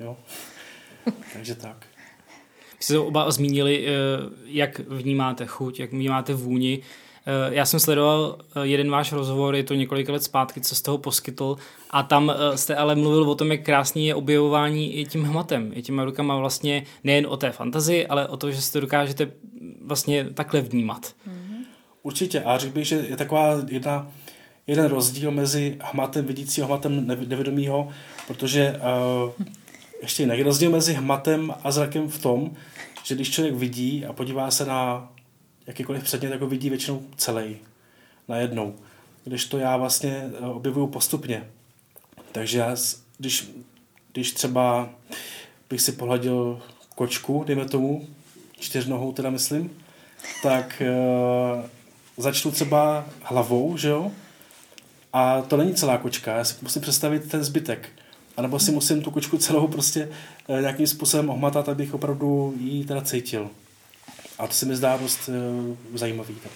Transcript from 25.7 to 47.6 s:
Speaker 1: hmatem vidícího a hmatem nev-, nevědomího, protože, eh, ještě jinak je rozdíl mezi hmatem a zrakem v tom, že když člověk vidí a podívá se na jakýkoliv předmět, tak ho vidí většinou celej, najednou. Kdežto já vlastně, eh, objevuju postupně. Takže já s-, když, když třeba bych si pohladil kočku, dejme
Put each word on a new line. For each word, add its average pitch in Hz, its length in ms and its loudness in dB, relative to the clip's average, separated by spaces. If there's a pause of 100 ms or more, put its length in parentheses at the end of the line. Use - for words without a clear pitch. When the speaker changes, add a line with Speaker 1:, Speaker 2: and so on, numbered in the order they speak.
Speaker 1:
hmatem 135 440 -2
vidícího 139 400 -2
a 131 40 -2
hmatem 139 380 0
nev-, 127 220 -2
nevědomího, 139 600 0 (380)
protože, 135 340 0 (160)
eh, 123 680 0 (580)
ještě - 200 -2
jinak 120 160 2
je 139 60 2
rozdíl 143 260 4
mezi 160 240 4
hmatem 139 600 0 (100)
a 143 60 0
zrakem 147 380 0
v - 140 -8
tom, 139 280 2 (540)
že 135 100 -4
když 135 160 -4
člověk 156 240 0
vidí 123 520 -2
a 113 60 -10
podívá 131 380 -4
se 139 140 2
na 127 440 -2 (580)
jakýkoliv 131 380 -6
předmět, 135 260 -2
tak 135 100 -4
ho 139 60 0
vidí 131 220 -2
většinou 135 340 -2 (140)
celej, 110 400 -2 (720)
najednou. 117 460 -2 (500)
Kdežto 127 340 -4
já 131 180 2
vlastně, 135 640 -2
eh, 120 80 -8
objevuju 127 400 -2
postupně. 131 600 -4 (840)
Takže 113 260 -2
já 120 180 0
s-, - 260 -4 (160)
když, 127 320 -4 (600)
když 123 200 -4
třeba 123 560 2 (800)
bych 123 100 -4
si 135 120 2
pohladil 123 720 0 (320)
kočku, 139 520 -2
dejme 135 180 0